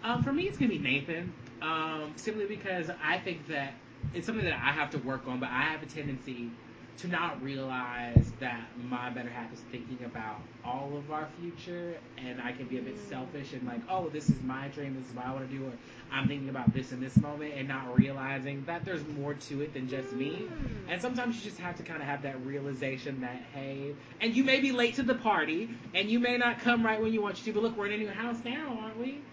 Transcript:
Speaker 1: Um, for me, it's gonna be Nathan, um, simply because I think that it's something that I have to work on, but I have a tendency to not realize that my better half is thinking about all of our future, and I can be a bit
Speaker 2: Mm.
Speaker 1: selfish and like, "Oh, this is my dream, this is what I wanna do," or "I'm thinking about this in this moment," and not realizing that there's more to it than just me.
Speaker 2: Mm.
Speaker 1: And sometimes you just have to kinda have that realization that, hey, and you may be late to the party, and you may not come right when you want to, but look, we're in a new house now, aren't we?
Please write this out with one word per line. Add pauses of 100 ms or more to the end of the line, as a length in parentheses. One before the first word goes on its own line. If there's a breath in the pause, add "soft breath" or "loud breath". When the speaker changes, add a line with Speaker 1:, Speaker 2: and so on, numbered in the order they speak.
Speaker 1:
Um,
for
me,
it's
gonna
be
Nathan, (300)
um,
simply
because (140)
I
think
that (420)
it's
something
that
I
have
to
work
on,
but
I
have
a
tendency (480)
to
not
realize
that (260)
my
better
half
is (120)
thinking
about (240)
all
of
our (120)
future, (200)
and
I
can
be
a
bit
Speaker 2:
Mm.
Speaker 1:
selfish
and
like, (100)
"Oh,
this
is
my
dream,
this
is
what
I
wanna
do,"
or (400 loud breath)
"I'm
thinking
about
this
in
this
moment,"
and
not
realizing
that
there's
more
to
it
than
just
me.
Speaker 2:
Mm.
Speaker 1:
And
sometimes
you
just
have
to
kinda
have
that
realization
that, (120)
hey, (240 loud breath)
and
you
may
be
late
to
the
party, (260 loud breath)
and
you
may
not
come
right
when
you
want
to,
but
look,
we're
in
a
new
house
now,
aren't
we? (120)